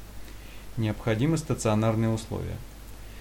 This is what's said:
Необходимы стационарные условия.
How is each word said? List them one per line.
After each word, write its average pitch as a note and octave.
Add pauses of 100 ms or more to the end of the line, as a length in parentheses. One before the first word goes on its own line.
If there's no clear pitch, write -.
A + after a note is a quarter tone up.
(760)
Необходимы A2+
стационарные A2+
условия. F2+ (640)